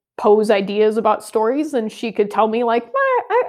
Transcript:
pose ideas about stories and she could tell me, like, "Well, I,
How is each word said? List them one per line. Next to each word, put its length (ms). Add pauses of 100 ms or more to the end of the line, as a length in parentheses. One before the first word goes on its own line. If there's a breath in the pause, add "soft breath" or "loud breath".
(160)
pose 340
ideas 460
about 260
stories 520
and 180
she 200
could 180
tell 180
me, 160
like, 200
"Well, 180 (280)
I, 180